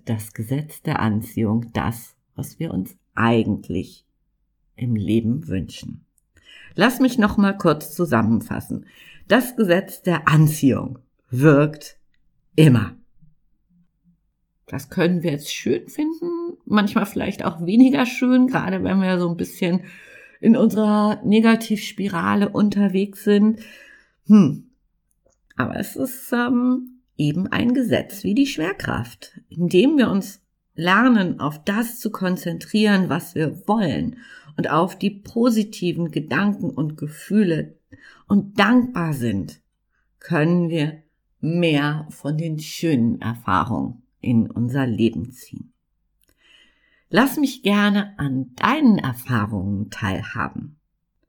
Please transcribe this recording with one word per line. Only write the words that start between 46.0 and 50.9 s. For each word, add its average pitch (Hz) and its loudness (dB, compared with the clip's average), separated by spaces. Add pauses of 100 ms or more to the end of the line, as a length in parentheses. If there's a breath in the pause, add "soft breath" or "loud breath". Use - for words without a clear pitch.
Lass 247 2
mich 277 -2
gerne 202 0
an 135 -4
deinen 247 4
Erfahrungen 104 -4
teilhaben. - -8 (480)